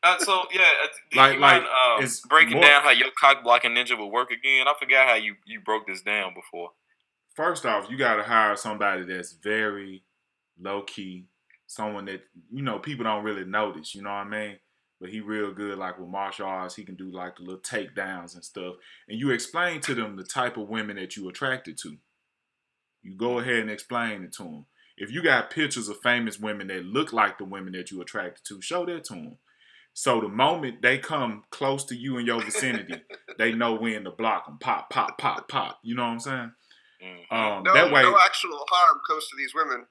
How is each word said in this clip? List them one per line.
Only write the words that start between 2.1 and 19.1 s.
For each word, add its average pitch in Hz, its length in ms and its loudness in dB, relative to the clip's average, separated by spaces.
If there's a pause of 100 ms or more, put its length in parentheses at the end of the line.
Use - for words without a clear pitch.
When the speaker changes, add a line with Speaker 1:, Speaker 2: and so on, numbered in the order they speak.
Speaker 1:
breaking 156 100 8
Speaker 2:
more 143 200 4
Speaker 1:
down 147 240 10
how 143 80 6
your 123 180 6 (100)
cock-blocking 123 520 6
ninja 120 260 0
would 104 140 -8
work 123 200 0
again? 131 360 0
I 147 120 4
forgot 135 280 4
how 120 80 6
you, 107 200 -4 (100)
you 107 160 -14
broke 107 260 -2
this 95 140 -8
down 101 320 -4
before. 87 380 -12 (640)
Speaker 2:
First 165 300 -2
off, 107 240 0
you 131 80 -10
gotta 113 260 2
hire 110 320 4
somebody 101 500 -2
that's 90 280 -10
very 101 720 -4 (560)
low-key, 95 680 -10 (400)
someone 104 400 -10
that, 95 160 -12 (300)
you 135 100 -8
know, 117 180 -4
people 123 260 -8
don't 107 180 0
really 101 220 -6
notice, 95 500 -4
you 98 80 -16
know 101 80 -8
what 101 60 -6
I 101 120 -6
mean? 104 300 -8 (400)
But 92 100 -16
he 107 100 -10
real 104 320 -6
good, 101 280 -8
like, 90 200 -8
with 87 100 -14
martial 98 380 -6
arts. 92 280 -8
He 107 100 -16
can 92 100 -16
do, 95 160 -14
like, 90 260 -12
the 87 60 -20
little 92 180 -14
takedowns 95 720 -10
and 85 100 -20
stuff. 90 300 -12 (320)
And 110 120 -10